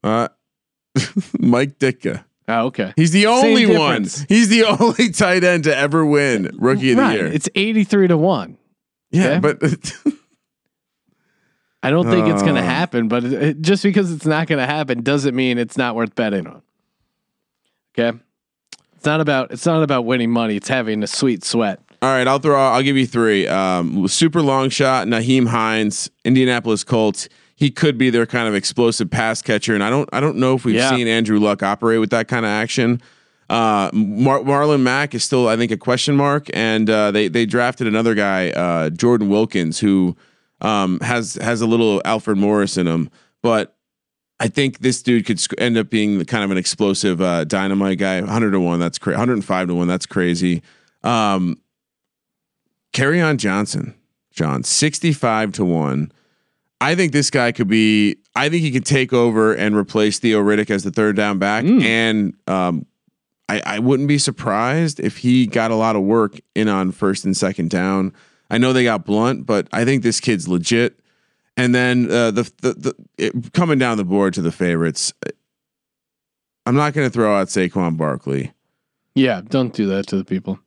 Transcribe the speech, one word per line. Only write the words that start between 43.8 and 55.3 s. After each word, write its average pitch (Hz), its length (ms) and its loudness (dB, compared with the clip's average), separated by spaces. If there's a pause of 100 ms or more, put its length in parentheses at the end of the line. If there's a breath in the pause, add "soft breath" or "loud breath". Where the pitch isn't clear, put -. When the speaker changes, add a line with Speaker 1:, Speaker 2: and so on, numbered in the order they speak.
Speaker 1:
I 113 100 -2
think 139 300 -2
this 123 220 0
dude 117 240 2
could 98 140 -2
sc-, - 180 -4
end 117 200 0
up 110 120 -2
being 107 280 2
the 85 80 -2
kind 110 180 -2
of 98 80 0
an 92 60 0
explosive, 95 640 -2
uh, 85 240 0
dynamite 95 540 -2
guy. 95 220 -2
Hundred 107 300 -2
to 98 80 0
one, 87 200 0
that's 87 180 -4
cra-, 85 180 -4
hundred 120 180 0
and 101 120 -4
five 92 240 -2
to 87 60 -2
one, 87 120 0
that's 90 180 -2
crazy. 87 560 -2 (420 soft breath)
Um, 101 580 -2 (1300)
Kerryon 156 440 0
Johnson, 101 560 -4 (380)
John, 69 320 -4
sixty-five 127 880 -2